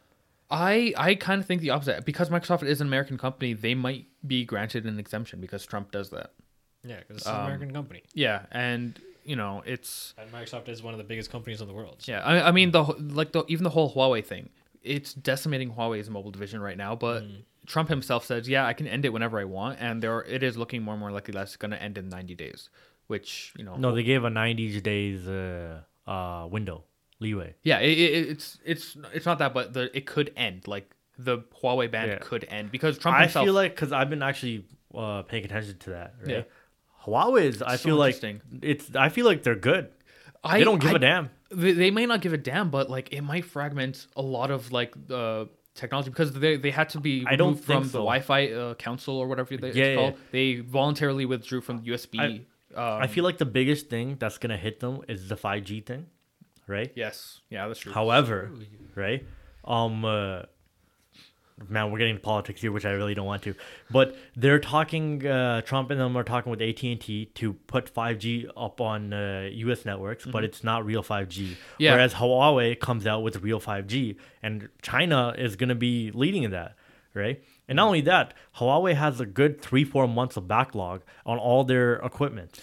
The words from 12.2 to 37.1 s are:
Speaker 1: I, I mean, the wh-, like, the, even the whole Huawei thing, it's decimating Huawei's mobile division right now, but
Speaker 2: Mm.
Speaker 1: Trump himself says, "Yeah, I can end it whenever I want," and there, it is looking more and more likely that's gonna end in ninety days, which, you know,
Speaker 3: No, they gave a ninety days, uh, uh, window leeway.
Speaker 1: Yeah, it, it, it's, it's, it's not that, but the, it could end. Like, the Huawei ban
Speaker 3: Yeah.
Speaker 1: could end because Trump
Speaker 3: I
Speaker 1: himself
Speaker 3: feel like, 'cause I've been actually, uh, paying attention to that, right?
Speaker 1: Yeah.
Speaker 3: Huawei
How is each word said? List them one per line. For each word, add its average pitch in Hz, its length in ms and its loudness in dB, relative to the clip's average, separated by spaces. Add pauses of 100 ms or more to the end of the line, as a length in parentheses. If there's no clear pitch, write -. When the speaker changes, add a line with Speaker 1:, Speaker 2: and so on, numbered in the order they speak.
Speaker 1:
I, 160 280 4
I - 40 6
mean, 180 200 8
the 156 120 8
wh-, 143 160 -2
like, 151 320 -4
the, 160 160 2
even 165 160 0
the 170 60 2
whole 147 240 4
Huawei 131 300 4
thing, 95 260 -12 (320)
it's 143 320 -6
decimating 135 580 -2
Huawei's 113 380 -4
mobile 104 200 -10
division 101 300 -10
right 98 160 -8
now, 101 180 -6
but 117 280 -4
Speaker 2:
Mm. 104 220 -16 (220)
Speaker 1:
Trump 156 220 -2
himself 131 380 -2
says, 117 200 -4
"Yeah, 135 200 2
I 117 80 0
can 151 120 -6
end 131 200 -2
it 113 80 0
whenever 113 260 -2
I 101 40 -4
want," 98 360 -8
and 117 220 -4
there, 113 220 -2
it 131 180 -4
is 123 160 -2
looking 117 240 -6
more 107 100 -6
and 107 80 -6
more 104 100 -8
likely 101 220 -8
that's 98 240 -8
gonna 104 200 -8
end 101 200 -10
in 95 140 -10
ninety 90 240 -12
days, - 340 -14 (380)
which, - 500 -10
you - 80 -14
know, 92 120 -12
Speaker 3:
No, 127 180 2
they 120 80 0
gave 127 220 4
a 117 60 2
ninety 113 520 0
days, 101 440 -2
uh, 90 540 -8 (260)
uh, 90 440 -6
window 92 340 -6 (340)
leeway. 104 440 -6
Speaker 1:
Yeah, 156 160 4
it, 151 200 6
it, 160 300 4
it's, - 380 -10
it's, 160 300 -6 (180)
it's 160 100 -6
not 170 140 0
that, 135 160 0
but 123 180 -2
the, 127 240 -4
it 139 80 -6
could - 320 -2
end. 98 320 -4
Like, 101 260 -10 (240)
the 123 200 -2 (240)
Huawei 123 280 0
ban 110 180 -2
Speaker 3:
Yeah. 98 100 -4
Speaker 1:
could - 320 -6
end 107 200 -10
because 143 280 -2
Trump 170 180 4
Speaker 3:
I 151 60 10
Speaker 1:
himself 165 240 6
Speaker 3:
feel 190 80 6
like, 196 200 4
'cause 139 180 -4
I've 139 180 2
been 151 120 -4
actually, 123 440 -4 (280)
uh, 104 280 -4
paying 107 240 -6
attention 101 320 -6
to - 120 -14
that, 87 300 -12
right? 147 100 -8
Speaker 1:
Yeah. 120 120 -2 (640)
Speaker 3:
Huawei 185 380 4